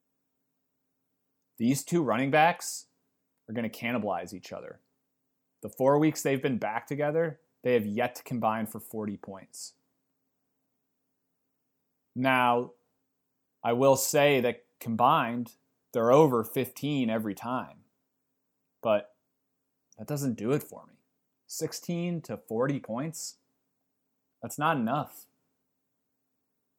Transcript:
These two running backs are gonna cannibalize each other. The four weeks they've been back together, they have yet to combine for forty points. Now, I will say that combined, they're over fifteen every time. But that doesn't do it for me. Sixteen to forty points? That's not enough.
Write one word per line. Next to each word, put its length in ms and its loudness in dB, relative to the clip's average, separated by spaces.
These 260 0
two 180 0
running 300 0
backs 540 2
are 40 -10
gonna 160 -4
cannibalize 640 -6
each 200 -16
other. 260 -16
The 80 -12
four 300 4
weeks 220 2
they've 200 0
been 160 0
back 300 -4
together, 540 -2
they 100 2
have 120 4
yet 300 -2
to 80 -16
combine 420 -2
for 140 -12
forty 380 -8
points. 560 -18
Now, 560 2
I 120 0
will 240 6
say 420 4
that 240 0
combined, 720 0
they're 220 4
over 320 6
fifteen 640 -4
every 260 -4
time. 400 -8
But 320 0
that 100 -16
doesn't 300 -4
do 140 -4
it 120 0
for 240 -20
me. 60 -20
Sixteen 760 -6
to 160 -10
forty 420 -2
points? 560 -10
That's 160 -12
not 200 0
enough. 480 -4